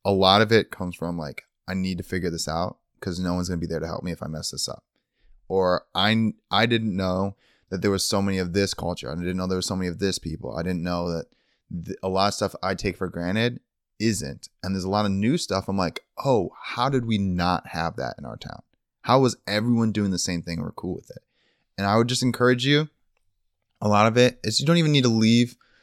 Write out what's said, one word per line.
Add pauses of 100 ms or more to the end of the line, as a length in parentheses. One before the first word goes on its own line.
a
lot
of
it
comes
from,
like, (220)
I
need
to
figure
this
out (240)
'cause
no
one's
gonna
be
there
to
help
me
if
I
mess
this
up. (640)
Or
I, (160)
I
didn't
know (340)
that
there
was
so
many
of
this
culture.
I
didn't
know
there
was
so
many
of
this
people.
I
didn't
know
that (600)
th-,
a
lot
of
stuff
I
take
for
granted (380)
isn't. (120)
And
there's
a
lot
of
new
stuff.
I'm
like, (180)
"Oh, (100)
how
did
we
not
have
that
in
our
town? (400)
How
was (100)
everyone
doing
the
same
thing
and
we're
cool
with
it?" (560)
And
I
would
just
encourage
you, (920)
a
lot
of
it
is
you
don't
even
need
to
leave, (260)